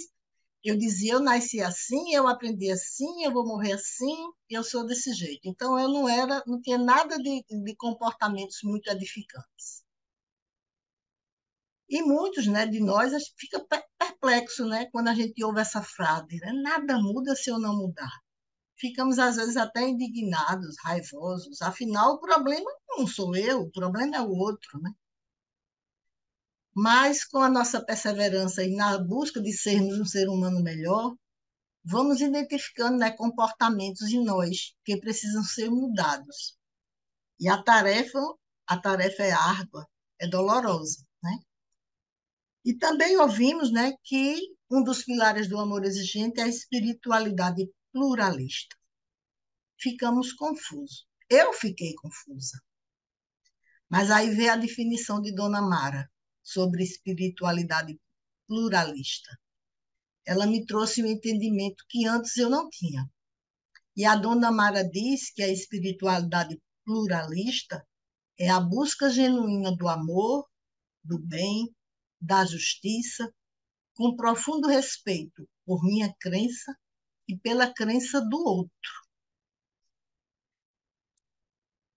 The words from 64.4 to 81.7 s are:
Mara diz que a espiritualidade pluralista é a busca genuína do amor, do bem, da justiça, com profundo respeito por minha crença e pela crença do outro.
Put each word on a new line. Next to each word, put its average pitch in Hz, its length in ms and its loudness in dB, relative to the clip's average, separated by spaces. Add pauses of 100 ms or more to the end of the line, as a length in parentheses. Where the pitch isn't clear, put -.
Mara 202 360 2
diz 220 440 -2
que 208 100 -4
a 196 60 2
espiritualidade 180 1120 -2 (240)
pluralista 180 1000 -2 (540)
é 175 100 2
a 185 120 6
busca 269 500 2
genuína 220 640 2
do 175 120 -2
amor, 185 600 0 (540)
do 165 160 -4
bem, 190 560 -4 (480)
da 190 240 4
justiça, 226 840 -4 (640)
com 240 220 0
profundo 277 520 0
respeito 190 800 -2 (200)
por 180 180 0
minha 202 360 2
crença 233 540 -4 (540)
e 185 80 -6
pela 247 360 0
crença 247 480 0
do 226 180 -2
outro. 190 540 -2 (3000)